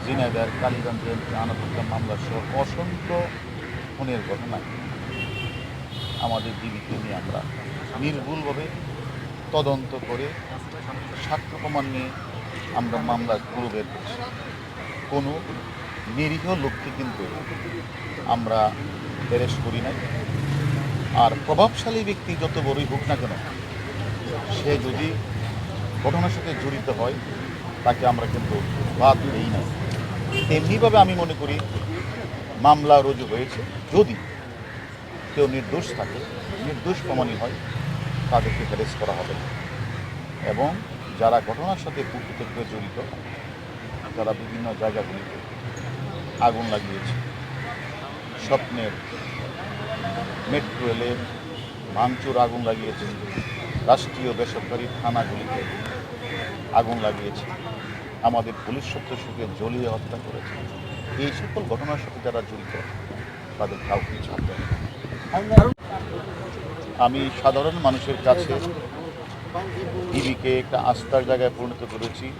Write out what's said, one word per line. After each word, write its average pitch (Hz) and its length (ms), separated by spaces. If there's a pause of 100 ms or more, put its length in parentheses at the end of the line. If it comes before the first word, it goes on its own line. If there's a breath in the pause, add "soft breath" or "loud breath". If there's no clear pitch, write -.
ঝিনাইদহের 120 480 (100)
কালীগঞ্জের 117 580 (240)
আনাতুল্লাহ 107 500
মামলা 110 220 (100)
সহ 113 160 (200)
অসংখ্য 175 560 (760)
খুনের 127 360
ঘটনায় 107 360 (1600)
আমাদের 113 360
ডিবিকে 104 420
নিয়ে 101 180
আমরা 95 180 (640)
নির্ভুলভাবে 143 640 (840)
তদন্ত 139 400 (180)
করে 123 160 (1000)
সাক্ষ্য 151 360
প্রমাণ 147 320
নিয়ে 127 160 (680)
আমরা 117 180 (120)
মামলা 117 260 (140)
খুলে 120 240
বের 104 200
করছি। - 240 (920)
কোনো 139 220 (840)
নিরীহ 156 280 (180)
লোককে - 340
কিন্তু 127 260 (1080)
আমরা 113 260 (680)
অ্যারেস্ট 123 360
করি 113 200
নাই। 131 120 (1300)
আর 117 80 (140)
প্রভাবশালী 220 640
ব্যক্তি 190 220 (120)
যত 147 120 (120)
বড়ই 139 240
হোক 131 160
না 147 80
কেন, 117 180 (1200)
সে 143 140 (140)
যদি 135 220 (960)
ঘটনার 170 320
সাথে 165 160 (100)
জড়িত 135 260 (120)
হয়, 120 160 (680)
তাকে 120 280
আমরা 117 220
কিন্তু 117 220 (440)
বাদ 131 180 (160)
দেই 113 200
না। 104 80 (840)
তেমনিভাবে 202 560
আমি 185 180
মনে 160 200
করি 147 140 (1080)
মামলা 147 320
রুজু 135 340
হয়েছে, 123 280 (340)
যদি 151 220 (1160)
কেউ 147 120 (100)
নির্দোষ 131 300 (120)
থাকে, 110 220 (460)
নির্দোষ 156 400
প্রমাণিত 123 360
হয়, 120 140 (760)
তাদেরকে - 340
অ্যারেস্ট 107 340
করা 104 200
হবে। 90 160 (1160)
এবং 127 180 (500)
যারা 113 180 (100)
ঘটনার 165 360
সাথে 143 260
প্রকৃতপক্ষে - 640
জড়িত, 107 260 (1160)
যারা 110 240
বিভিন্ন 113 280 (120)
জায়গাগুলিতে 104 580 (1120)
আগুন 113 260
লাগিয়েছে, 98 420 (1300)
স্বপ্নের 120 480 (1600)
মেট্রো 139 340
রেলে 117 240 (880)
ভাঙচুর 123 400 (100)
আগুন 120 240
লাগিয়েছে, 110 360 (840)
রাষ্ট্রীয় 127 440
বেসরকারি 117 520 (140)
থানাগুলিতে 107 600 (1160)
আগুন 117 260
লাগিয়েছে, 104 400 (840)
আমাদের 117 260 (120)
পুলিশ 135 280
সদস্যকে 120 500 (140)
জ্বলিয়ে 120 360
হত্যা - 320
করেছে, - 300 (680)
এই 143 160
সকল - 220 (100)
ঘটনার 143 320
সাথে - 220
যারা 117 240
জড়িত, 104 240 (840)
তাদের 98 300
কাউকে - 280 (100)
ছাড় - 200
দেয় - 160
না। - 60 (2500)
আমি 127 140 (220)
সাধারণ 139 340 (120)
মানুষের 135 300 (100)
কাছে 135 260 (1600)
ডিবিকে 131 400 (100)
একটা - 160 (140)
আস্থার 127 380
জায়গায় 127 280
পরিণত 120 240 (120)
করেছি। 113 320 (140)